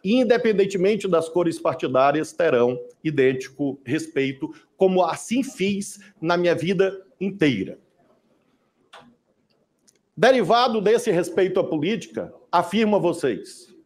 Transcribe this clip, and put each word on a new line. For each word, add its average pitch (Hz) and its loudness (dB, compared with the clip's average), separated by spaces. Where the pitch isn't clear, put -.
Independentemente 202 2
das 165 0
cores 170 -2
partidárias, 143 0
terão 123 2
idêntico 135 -2
respeito, 139 -6
como 185 2
assim 175 -4
fiz 196 -6
na 175 0
minha 175 2
vida 190 -2
inteira. 151 -2
Derivado 226 4
desse 214 2
respeito 185 0
à 165 2
política, 160 -6
afirmo 202 0
a - 2
vocês - -4